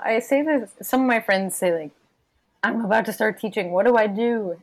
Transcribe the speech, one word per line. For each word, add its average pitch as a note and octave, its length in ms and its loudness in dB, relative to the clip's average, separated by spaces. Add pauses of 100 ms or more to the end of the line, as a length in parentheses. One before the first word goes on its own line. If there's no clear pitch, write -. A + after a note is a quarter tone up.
I A3+ 160 0
say C#4 220 0
this, D4 300 -2 (100)
some C4 180 0
of C4 80 2
my A#3 140 2
friends F#3+ 340 0
say, F3+ 180 0
like, D#3 180 -6 (720)
"I'm A#3 200 -2
about G#3+ 220 2
to G#3+ 80 -6
start G#3+ 260 -2
teaching. G3 320 -4
What F#3 140 2
do A#3+ 100 6
I A3 120 4
do?" G#3+ 560 -2